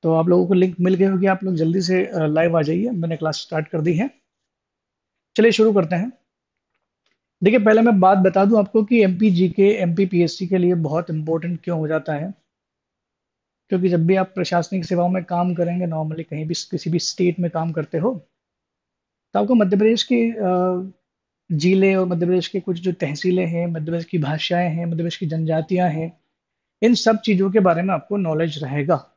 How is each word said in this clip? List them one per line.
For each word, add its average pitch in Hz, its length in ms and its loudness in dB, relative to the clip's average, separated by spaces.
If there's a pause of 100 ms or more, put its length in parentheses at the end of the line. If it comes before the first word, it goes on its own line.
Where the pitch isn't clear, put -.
तो 165 100 2
आप 165 140 2
लोगों 175 180 4
को 190 80 2
लिंक 185 260 2
मिल 180 140 2
गई 185 100 2
होगी, 196 220 0
आप 190 180 0
लोग 185 100 -2
जल्दी 165 260 0
से, 185 260 0
अ, 160 200 -2
लाइव 165 320 2
आ 160 40 2
जाइए, 175 280 -2
मैंने 165 260 -4
क्लास 156 240 -4
स्टार्ट 156 280 -6
कर 165 120 -4
दी 160 140 0
है। 214 140 -2 (1300)
चलिए 220 160 6
शुरू 220 200 4
करते 180 240 0
हैं। 208 140 -4 (1300)
देखिए, 214 160 4
पहले 220 240 4
मैं 226 180 4
बात 190 180 6
बता 190 260 4
दूं 220 140 4
आपको 208 260 2
कि 233 180 4
एमपी 190 280 2
जीके, 185 460 2
एमपी 185 300 0
पीएससी 175 400 0
के 185 120 0
लिए 180 160 2 (140)
बहुत 165 220 -4
इंपॉर्टेंट 160 540 -4
क्यों 170 140 -4
हो 156 100 -4
जाता 156 260 -2
है, 160 180 -8 (1400)
क्योंकि 185 180 0
जब 170 180 2
भी 185 100 4
आप 190 180 -2
प्रशासनिक 175 500 -4
सेवाओं 175 240 -2
में 185 160 -2
काम 175 300 -2
करेंगे, 175 320 -4
normally 160 380 -6
कहीं 156 220 -10
भी, 165 80 -4 (160)
किसी 170 200 -6
भी 170 80 0
स्टेट 180 420 -2
में 170 100 -2
काम 165 220 -4
करते 156 260 -6
हो, 208 140 -2 (1200)
तो 196 60 0
आपको 214 140 0
मध्य 208 220 2
प्रदेश 220 260 2
की, 240 180 0 (100)
अ, 185 600 -2 (580)
जिले 190 440 2
और 185 120 2
मध्य 175 200 -2
प्रदेश 180 220 0
के 196 120 -6
कुछ 170 200 -6
जो 180 120 -4
तहसीलें 180 540 -2
हैं, 170 200 -4
मध्य 160 180 -6
प्रदेश 165 200 -4
की 175 140 -4
भाषाएं 156 520 -2
हैं, 170 160 -6
मध्य 165 100 -4
प्रदेश 165 200 -4
की 185 100 -6
जनजातियां 160 680 -2
हैं, 160 180 -6 (720)
इन 233 120 6
सब 220 260 0
चीज़ों 196 300 0
के 214 100 2
बारे 175 220 2
में 190 120 -2
आपको 208 220 -6
नॉलेज 160 460 -2
रहेगा 143 340 -2 (200)